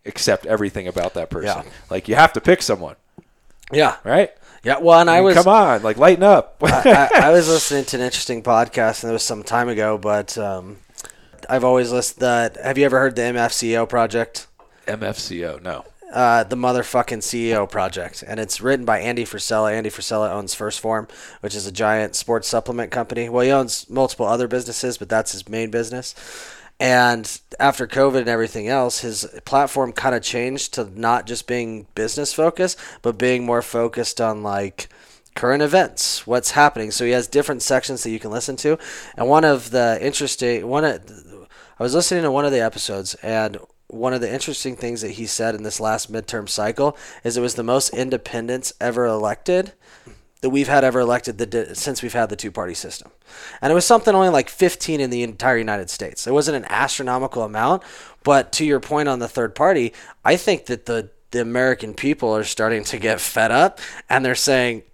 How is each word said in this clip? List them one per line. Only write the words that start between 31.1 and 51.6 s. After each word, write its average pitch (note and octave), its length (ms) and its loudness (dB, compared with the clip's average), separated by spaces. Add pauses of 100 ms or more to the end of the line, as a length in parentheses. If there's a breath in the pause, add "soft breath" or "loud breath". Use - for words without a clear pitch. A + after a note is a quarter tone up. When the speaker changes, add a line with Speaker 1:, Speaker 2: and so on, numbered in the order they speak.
Speaker 2:
just A#2 200 -10
being A2+ 480 -6
business A#2+ 380 -4
focused, E3+ 440 0 (260 loud breath)
but A#2 160 -2
being B2 280 0
more A#2+ 160 0
focused A#2 580 -4
on, G#2+ 220 -2
like, G2+ 460 -6 (480 soft breath)
current C3+ 260 2
events, - 640 0
what's A#2+ 260 -2
happening. C3 380 4
So B2 140 -4
he A#2+ 80 2
has B2 160 0
different C#3+ 340 0
sections B2+ 400 -2
that A#2 80 -6
you A2+ 80 -6
can G#2+ 140 -10
listen B2 240 -6
to. D3+ 220 0 (380 loud breath)
And A#2+ 120 0
one D#3 160 6
of C3 260 2
the A#2 320 2
interesting, B2 640 -2
one D3 180 0
of, B2 160 -2 (800 soft breath)
I - 60 -6
was B2 100 -2
listening F3 300 0
to C#3+ 80 0
one C#3+ 140 2
of C#3 60 0
the B2+ 80 2
episodes, G2+ 640 -6
and A2 360 -4 (340)
one A#2+ 220 -4
of B2 60 -4
the A2+ 120 -4
interesting C3 440 -8
things A#2+ 260 -8
that G2+ 100 -8
he A2 140 -10
said A2+ 280 -4
in G#2 80 -10
this G#2+ 180 -8
last A2 320 -4
midterm A2 360 -8
cycle A#2+ 480 -2 (280 loud breath)
is A#2 120 -4
it B2 40 0
was A#2+ 140 -2
the A#2+ 80 -6
most B2+ 320 0
independents B2 840 -6
ever A#2+ 260 -2
elected A2+ 680 -2 (680 soft breath)
that C3 100 -2
we've C#3 180 2
had C#3 140 4
ever B2+ 180 2
elected A#2+ 380 -2
the A#2 80 -2
di-, G#2 280 -6